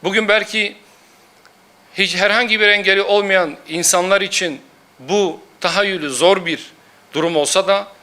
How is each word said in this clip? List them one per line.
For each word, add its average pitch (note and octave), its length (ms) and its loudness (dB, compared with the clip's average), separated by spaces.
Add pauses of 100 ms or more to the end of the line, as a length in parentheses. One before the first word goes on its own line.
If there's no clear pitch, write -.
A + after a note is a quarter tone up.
Bugün G#3 260 -2
belki G#3 480 -2 (1160)
hiç F#3+ 220 -2
herhangi G#3+ 440 0
bir G#3 80 4
engeli G3 340 2
olmayan G3 540 0 (120)
insanlar F3+ 520 0
için F3 400 -4 (380)
bu E3+ 420 -2 (200)
tahayyülü F3+ 500 -2
zor E3+ 360 2
bir D#3 200 -6 (460)
durum E3 240 -2
olsa F3 320 0
da G3 200 0 (140)